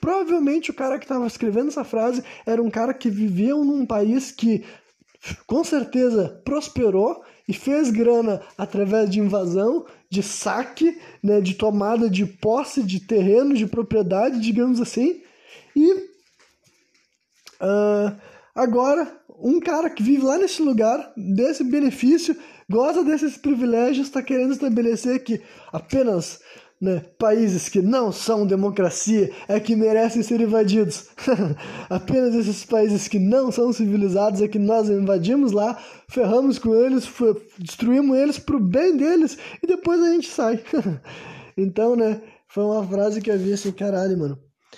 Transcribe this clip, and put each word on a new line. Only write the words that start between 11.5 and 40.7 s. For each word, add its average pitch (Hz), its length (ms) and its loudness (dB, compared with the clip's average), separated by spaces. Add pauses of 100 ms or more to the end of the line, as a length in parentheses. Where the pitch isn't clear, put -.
tomada 214 540 0
de 190 160 0
posse 240 600 -2
de 185 160 -4
terreno, 226 540 2
de 220 120 0
propriedade, 220 720 -2
digamos 233 420 0
assim. 262 400 -2 (540)
E, 370 360 2 (1500)
ah, 208 560 0 (400)
agora, 254 560 0 (300)
um 285 180 2
cara 330 300 -2
que 302 140 -6
vive 269 220 2
lá 269 120 2
nesse 359 260 0
lugar, 240 540 0
desse 226 480 0
benefício, 285 720 2 (340)
goza 285 320 2
desses 302 360 0
privilégios, 254 720 0
tá 262 120 -6
querendo 262 300 0
estabelecer 247 720 0
que 220 160 -2 (320)
apenas, 208 680 -2 (380)
né, 185 220 -2 (160)
países 214 520 2
que 202 120 0
não 226 300 2
são 208 340 -2
democracia 196 880 0 (140)
é 208 140 0
que 220 160 0
merecem 220 440 2
ser 226 200 0
invadidos. 214 680 2 (400)
<laughs> - 380 -10
Apenas 247 460 0
esses 214 300 -2
países 214 420 0
que 208 140 0
não 240 320 2
são 240 200 0
civilizados 202 720 0
é 208 60 0
que 214 100 -2
nós 214 320 2
invadimos 196 640 2
lá, 214 260 0 (300)
ferramos 247 500 2
com 226 160 0
eles, 254 320 4
fu-, 214 340 0 (160)
destruímos 254 600 0
eles 285 180 2
pro - 220 -2
bem 262 380 2
deles 320 420 2 (240)
e - 40 -8
depois 349 360 0
a 339 100 4
gente 339 160 0
sai. 226 320 -2 (120)